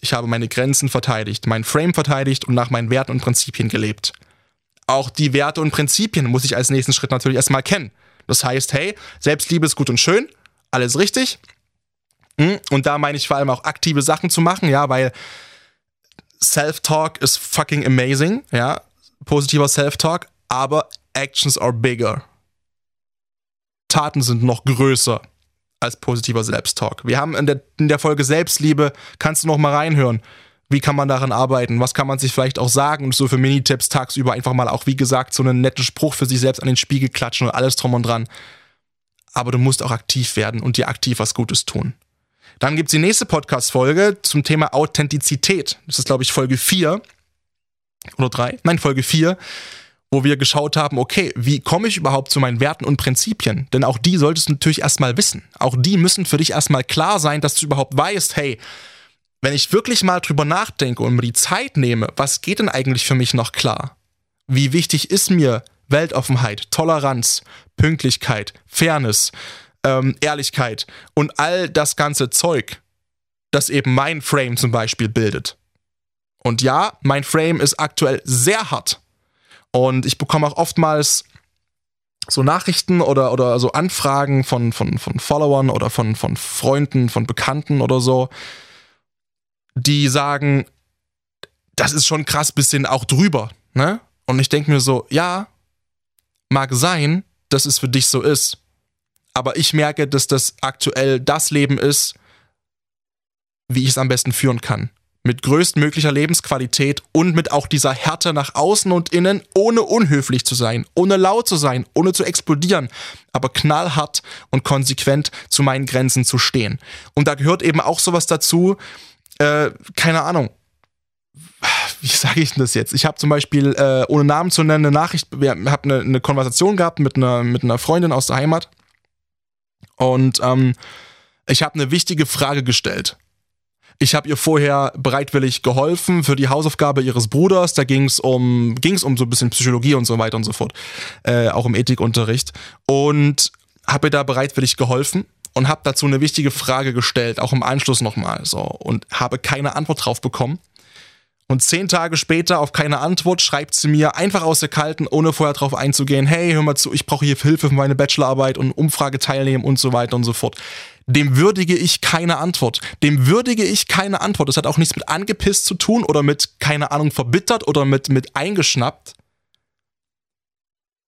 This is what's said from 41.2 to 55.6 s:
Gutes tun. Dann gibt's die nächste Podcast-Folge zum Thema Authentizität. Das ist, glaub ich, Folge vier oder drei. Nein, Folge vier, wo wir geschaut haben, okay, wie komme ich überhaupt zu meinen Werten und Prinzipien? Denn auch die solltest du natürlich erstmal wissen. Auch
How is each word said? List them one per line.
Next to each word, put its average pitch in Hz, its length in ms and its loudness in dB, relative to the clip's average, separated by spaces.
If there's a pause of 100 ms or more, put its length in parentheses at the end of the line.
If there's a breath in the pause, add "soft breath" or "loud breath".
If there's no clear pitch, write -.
Gutes - 320 -2
tun. - 280 -4 (640 soft breath)
Dann 147 160 0
gibt's 156 160 -2
die 156 80 4
nächste 208 260 2
Podcast-Folge 151 960 0
zum 147 220 0
Thema 156 300 0
Authentizität. 147 1120 0
Das 151 100 -4
ist, 127 80 -4
glaub 131 160 0
ich, 127 100 -2
Folge 131 260 0
vier 180 440 0 (1160)
oder 127 120 0
drei. 123 340 -4
Nein, 165 160 2
Folge 135 220 0
vier, 165 360 2 (760 loud breath)
wo 135 120 2
wir 143 140 2
geschaut 147 380 0
haben, 147 220 0
okay, 131 380 0
wie 131 240 0
komme 185 280 0
ich 196 100 -2
überhaupt 135 340 -2
zu 143 80 2
meinen 123 200 0
Werten 143 260 -2
und 143 120 2
Prinzipien? 135 760 -2
Denn 135 100 2
auch 123 140 0
die 175 200 2
solltest 156 320 2
du 151 40 0
natürlich 151 280 0
erstmal 131 360 0
wissen. - 260 0 (160)
Auch 123 180 0